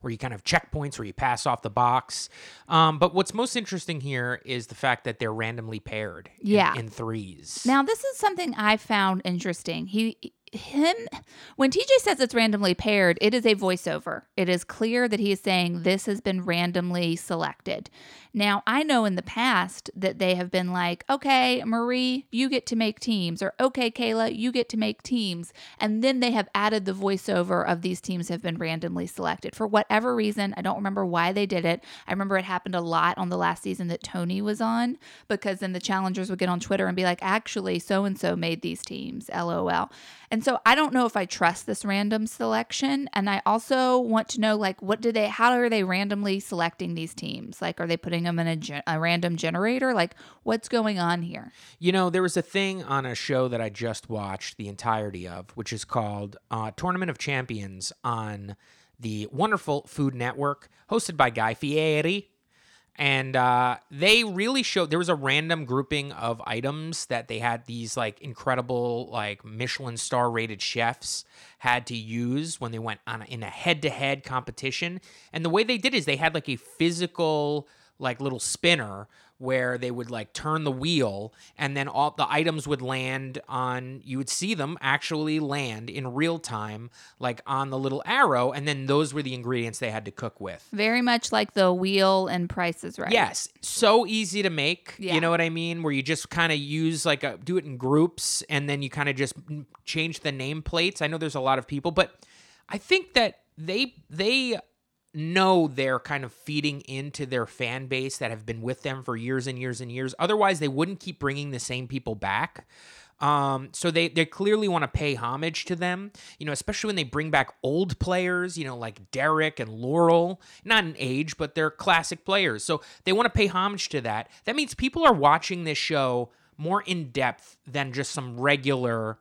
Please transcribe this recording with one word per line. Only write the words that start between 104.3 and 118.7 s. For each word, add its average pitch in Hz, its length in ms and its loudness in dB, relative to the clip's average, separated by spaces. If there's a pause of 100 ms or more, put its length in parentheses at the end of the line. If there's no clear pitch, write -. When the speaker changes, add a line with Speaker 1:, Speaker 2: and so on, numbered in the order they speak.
Speaker 1:
know 175 540 4
they're 131 320 0
kind 139 260 -4
of 120 80 -10
feeding 147 500 -4
into 135 440 -8
their 123 180 0
fan 127 420 -6
base 131 320 -4
that 117 120 -4
have 107 160 -8
been 113 160 -6
with 123 200 -6
them 135 200 -6
for 123 140 -4
years 127 300 -2
and 131 120 -6
years 123 220 -6
and 123 100 -10
years. 127 280 -6
Otherwise, 196 420 2
they 151 80 0
wouldn't 160 320 -2
keep - 180 -12
bringing 143 320 -2
the 127 80 -6
same 127 300 -6
people 127 260 -6
back. 101 540 -2 (500)
Um, 139 540 0
so - 180 -2
they, 165 180 2
they 160 160 2
clearly 208 440 2
wanna 170 200 2
pay 147 260 0
homage 135 520 -4
to 180 100 -2
them, 180 360 -4 (260)
you 151 80 -8
know, 147 60 -2
especially 208 360 -4
when 202 80 -2
they 165 80 0
bring 151 260 -4
back 143 220 4 (100)
old 156 360 0
players, 180 580 0
you 160 80 -6
know, 131 120 -8